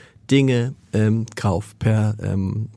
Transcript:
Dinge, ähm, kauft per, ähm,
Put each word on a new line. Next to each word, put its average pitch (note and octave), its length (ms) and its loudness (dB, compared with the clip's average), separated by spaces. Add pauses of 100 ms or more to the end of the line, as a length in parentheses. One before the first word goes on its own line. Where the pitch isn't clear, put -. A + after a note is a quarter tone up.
(300)
Dinge, C3 440 2 (180)
ähm, A2 320 2 (100)
kauft - 440 -4
per, G#2+ 420 0
ähm, G2 560 -4